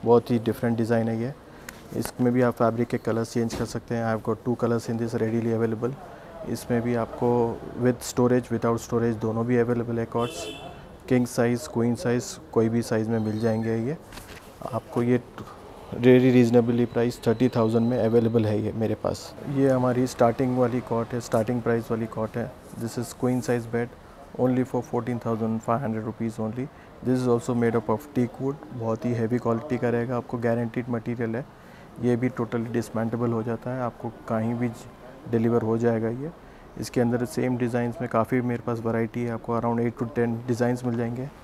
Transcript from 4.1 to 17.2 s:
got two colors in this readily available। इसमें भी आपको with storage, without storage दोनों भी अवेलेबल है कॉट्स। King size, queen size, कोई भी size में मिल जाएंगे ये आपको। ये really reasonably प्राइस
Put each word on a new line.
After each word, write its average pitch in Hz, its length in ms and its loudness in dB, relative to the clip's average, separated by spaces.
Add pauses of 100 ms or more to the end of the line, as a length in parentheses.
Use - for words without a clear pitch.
got 113 200 -2
two 123 180 0
colors 117 260 0
in 113 120 -2
this 117 200 -4
readily 113 380 0
available। 117 340 -2 (560)
इसमें 117 320 -2
भी 120 140 0
आपको 117 360 0 (520)
with 123 280 2
storage, 123 400 4
without 117 380 0
storage 117 320 0
दोनों 113 240 0
भी 123 120 2
अवेलेबल 117 420 0
है 117 60 -2
कॉट्स। 117 400 -4 (640)
King 123 180 4
size, 120 460 0
queen 117 220 2
size, 120 420 -2 (160)
कोई 113 160 4
भी 117 120 2
size 110 260 0
में 113 120 0
मिल 107 200 -2
जाएंगे 113 380 0
ये 127 200 -4 (760)
आपको। 120 300 -2
ये 123 180 4 (760)
really 127 400 8
reasonably 120 580 6
प्राइस 120 340 0